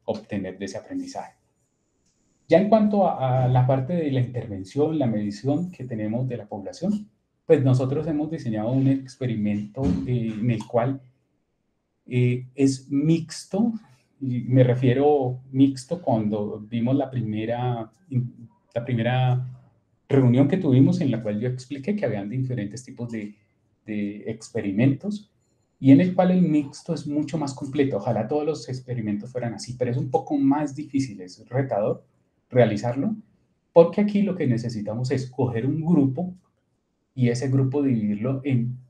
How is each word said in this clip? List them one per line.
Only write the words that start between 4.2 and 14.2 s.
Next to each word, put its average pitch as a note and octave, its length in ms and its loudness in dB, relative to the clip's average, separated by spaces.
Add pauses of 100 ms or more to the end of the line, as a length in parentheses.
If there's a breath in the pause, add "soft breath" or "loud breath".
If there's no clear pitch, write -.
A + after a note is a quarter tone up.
intervención, B2 760 -4
la C3 80 0
medición A#2 680 -4
que - 120 -14
tenemos A#2 440 -4
de B2 80 -6
la G#2 100 -12
población, A2+ 640 -6 (360)
pues D3 200 4
nosotros C3+ 420 2
hemos D3+ 240 -2
diseñado A#2 400 -4
un C3+ 180 2
experimento, A2 920 -4 (240)
eh, A2+ 320 -2
en A#2+ 120 0
el G#2+ 160 -2
cual, C3 340 -2 (1080)
eh, B2 480 0
es C3+ 360 0
mixto, E3 840 0 (480 loud breath)